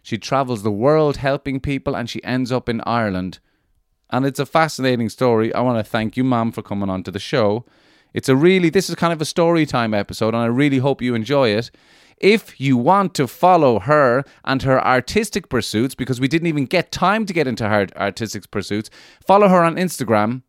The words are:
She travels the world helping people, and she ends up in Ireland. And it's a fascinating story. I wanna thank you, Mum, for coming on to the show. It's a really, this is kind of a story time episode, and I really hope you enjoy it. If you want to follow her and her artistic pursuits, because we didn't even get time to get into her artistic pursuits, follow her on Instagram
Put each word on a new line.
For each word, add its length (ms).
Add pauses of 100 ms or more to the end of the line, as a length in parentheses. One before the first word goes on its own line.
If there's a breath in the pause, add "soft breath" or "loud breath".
She 160
travels 460
the 80
world 460
helping 420
people, 360
and 140
she 140
ends 280
up 180
in 120
Ireland. 580 (720)
And 160
it's 140
a 60
fascinating 640
story. 440
I 80
wanna 220
thank 320
you, 80
Mum, 280
for 100
coming 280
on 140
to 80
the 80
show. 460 (520 soft breath)
It's 120
a 60
really, 360
this 180
is 60
kind 180
of 80
a 40
story 420
time 260
episode, 400
and 80
I 60
really 320
hope 240
you 100
enjoy 360
it. 200 (480 soft breath)
If 420
you 160
want 380
to 140
follow 540
her 420 (200 soft breath)
and 200
her 200
artistic 680
pursuits, 440
because 260
we 80
didn't 200
even 180
get 260
time 360
to 60
get 120
into 240
her 160 (100)
artistic 540
pursuits, 400 (340 loud breath)
follow 260
her 140
on 120
Instagram 720